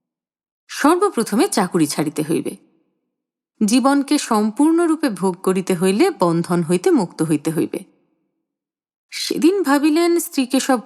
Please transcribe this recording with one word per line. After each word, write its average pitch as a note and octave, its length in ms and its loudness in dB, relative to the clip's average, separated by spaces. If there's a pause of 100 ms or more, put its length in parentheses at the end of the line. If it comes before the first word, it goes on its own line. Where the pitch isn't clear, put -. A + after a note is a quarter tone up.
(680)
সর্বপ্রথমে D4+ 800 0
চাকুরি F3+ 380 0
ছাড়িতে D#3 440 -4
হইবে। - 260 -4 (1080)
জীবনকে C#4 540 2
সম্পূর্ণরূপে D4+ 920 0
ভোগ F3+ 260 -2
করিতে F#3 380 -2
হইলে G3 360 2
বন্ধন E3+ 520 0
হইতে F3 280 0
মুক্ত G3+ 320 0
হইতে D#3 280 -2
হইবে। D3+ 340 -6 (1300)
সেদিন F4+ 520 -2
ভাবিলেন D#4+ 580 2
স্ত্রীকে C4 400 -2
সব B3 260 0